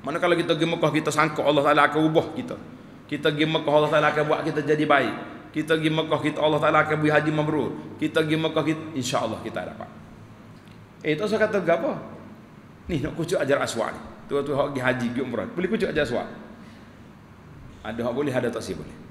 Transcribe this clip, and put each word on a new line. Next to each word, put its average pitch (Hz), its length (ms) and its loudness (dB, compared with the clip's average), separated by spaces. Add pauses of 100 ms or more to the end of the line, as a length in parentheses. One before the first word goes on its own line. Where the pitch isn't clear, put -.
Mana 156 160 -4
kalau 175 160 4
kita 165 200 2
pergi 160 120 0
Mekah, 165 240 2
kita 151 200 0
sangka 156 280 2
Allah 143 240 4
Taala 147 240 6
akan 147 160 2
ubah 156 320 2
kita. 127 200 -6 (520)
Kita 147 240 0
pergi 151 160 2
Mekah, 156 240 0
Allah 151 200 4
Taala 151 200 4
akan 151 160 2
buat 151 160 2
kita 151 200 0
jadi 151 240 2
baik. 135 260 4 (380)
Kita 156 280 0
pergi 156 120 2
Mekah, 156 280 0
kita, 151 200 -2
Allah 151 200 4
Taala 151 240 4
akan 156 160 0
beri 151 120 4
haji 151 200 4
mabrur. 151 380 0 (300)
Kita 156 240 2
pergi 156 120 0
Mekah, 156 280 0
kita, 156 180 -2 (140)
insya-Allah 117 440 -2
kita 95 280 -6
dapat. - 200 -12 (1160)
Eh, 151 120 2
tak 156 120 -2
usah 208 120 0
kata 214 240 2
apa. 190 280 2 (960)
Ni 151 160 -2
nak 156 120 -6
kucuk 170 200 -2
Hajar 135 240 2
Aswad 113 320 -2
ni. - 80 -12 (280)
Tuan-tuan 139 280 -2
hak 143 160 2
pergi 131 80 -4
haji, 123 320 0
pergi 131 120 -2
umrah, 117 240 -4
boleh 175 200 -4
kucuk 190 240 0
Hajar 151 160 2
Aswad. 104 200 -2 (1600)
Ada 117 160 -6
hak 120 160 0
boleh, 143 160 0
ada 123 160 0
tak 117 160 -4
sih 92 120 -6
boleh. 78 200 -12 (140)